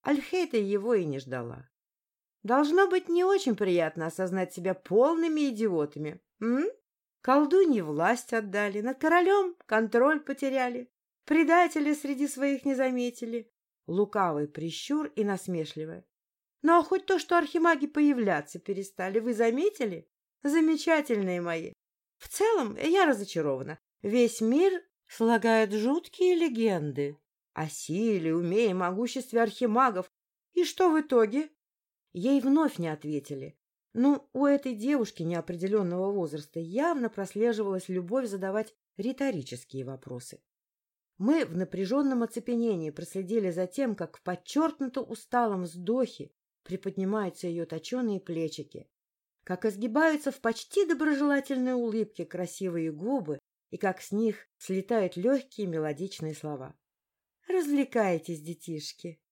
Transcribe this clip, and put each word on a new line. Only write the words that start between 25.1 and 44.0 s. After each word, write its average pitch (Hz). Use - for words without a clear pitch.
жуткие 311
легенды 175
о 156
силе, 170
уме 180
и 185
могуществе 220
архимагов. 226
И 349
что 339
в 311
итоге? 262
Ей 254
вновь 277
не 170
ответили. 147
Ну, 277
у 269
этой 277
девушки 226
неопределённого 175
возраста 160
явно 240
прослеживалась 202
любовь 185
задавать 196
риторические 196
вопросы. 127
Мы 269
в 165
напряжённом 226
оцепенении 226
проследили 190
за 180
тем, 233
как -